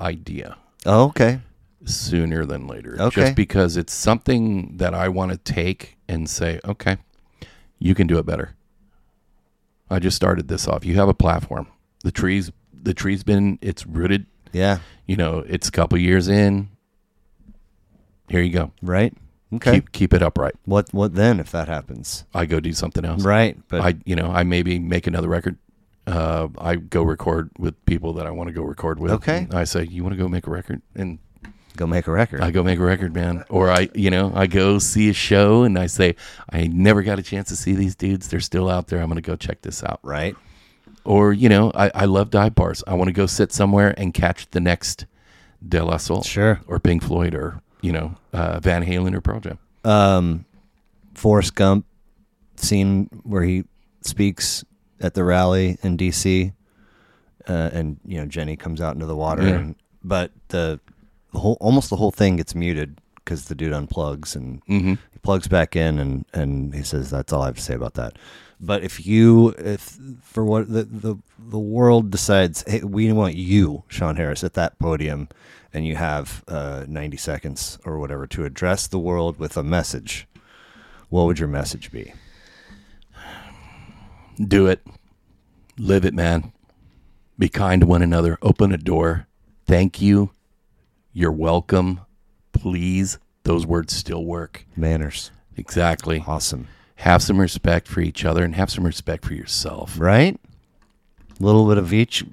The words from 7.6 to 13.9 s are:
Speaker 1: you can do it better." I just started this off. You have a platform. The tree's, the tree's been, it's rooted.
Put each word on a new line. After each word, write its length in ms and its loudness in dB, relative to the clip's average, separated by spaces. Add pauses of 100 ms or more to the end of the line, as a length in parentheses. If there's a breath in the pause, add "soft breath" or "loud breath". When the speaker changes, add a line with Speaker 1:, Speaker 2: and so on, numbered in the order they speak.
Speaker 1:
you 140 2
can 140 2
do 100 2
it 80 -2
better." 300 -8 (1300)
I 100 0
just 160 0
started 320 0
this 200 -6
off. 180 -4
You 100 -2
have 140 4
a 40 4
platform. 540 0 (360)
The 80 -2
tree's, 400 -2 (220)
the 200 -4
tree's 300 -4
been, 380 2
it's 240 -8
rooted. 400 -2 (280)